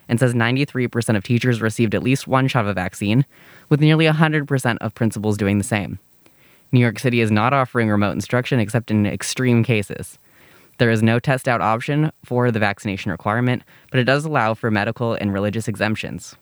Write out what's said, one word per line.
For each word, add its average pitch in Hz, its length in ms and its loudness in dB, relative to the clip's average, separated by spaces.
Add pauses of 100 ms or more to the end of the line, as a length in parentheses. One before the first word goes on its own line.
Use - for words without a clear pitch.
and 117 120 0
says 123 140 2
ninety-three 123 540 0
percent 117 280 -2
of 95 80 -4
teachers 120 360 0
received 110 340 0
at 87 80 -2
least 131 240 -2
one 131 220 0
shot 120 160 0
of 101 40 -2
a 101 60 -4
vaccine, 101 500 0 (440)
with 147 120 2
nearly 156 260 4
a 156 60 4
hundred 156 340 0
percent 127 360 -2
of 110 120 -6
principals 107 420 -2
doing 104 220 2
the 98 60 0
same. 101 340 -4 (760)
New 123 80 6
York 113 180 2
City 120 220 0
is 110 100 2
not 107 220 2
offering 123 360 0
remote 101 240 2
instruction 123 480 -2
except 113 300 -2
in 104 160 2
extreme 117 560 0
cases. - 560 -4 (600)
There 117 120 4
is 110 120 4
no 113 160 4
test 131 300 -2
out 117 120 0
option 131 520 0 (120)
for 123 260 0
the 110 80 -2
vaccination 101 520 -4
requirement, 120 520 -2 (280)
but 131 100 0
it 120 40 0
does 139 200 0
allow 120 300 0
for 113 160 -4
medical 110 440 -2
and 101 180 -4
religious 104 360 -4
exemptions. 101 720 -4